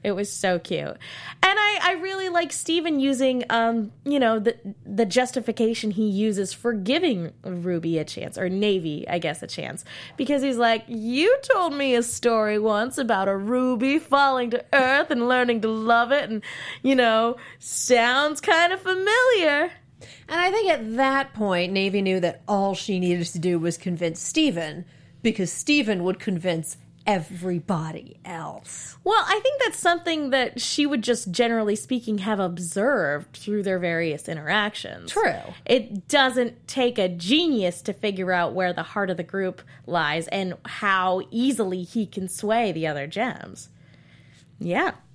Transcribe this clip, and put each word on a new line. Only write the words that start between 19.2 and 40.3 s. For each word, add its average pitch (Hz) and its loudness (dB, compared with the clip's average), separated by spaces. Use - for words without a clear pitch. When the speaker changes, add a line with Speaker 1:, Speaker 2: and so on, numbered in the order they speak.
Speaker 2:
And 311 -2
I 359 2
think 392 2
at 226 0
that 269 2
point, 185 0
Navy 196 2
knew 185 2
that 170 -2
all 196 2
she 185 -2
needed 175 2
to 175 -8
do 175 0
was 170 0
convince 170 -4
Steven, 170 0
because 214 0
Steven 214 0
would 185 0
convince 175 -4
everybody 175 -4
else. - -14
Speaker 1:
Well, 415 4
I 415 0
think 539 0
that's - 0
something 339 0
that 254 0
she - 0
would 269 0
just, 226 -2
generally 220 2
speaking, 226 -4
have 196 -2
observed 175 -2
through 208 -4
their 185 0
various 165 -2
interactions. 160 -4
Speaker 2:
True. 330 2
Speaker 1:
It 208 0
doesn't 254 2
take 247 0
a 185 2
genius 196 0
to 202 -4
figure 190 -2
out 170 0
where 180 0
the 175 -4
heart 196 -4
of 175 -4
the 180 -6
group 185 -6
lies 165 -2
and 190 -4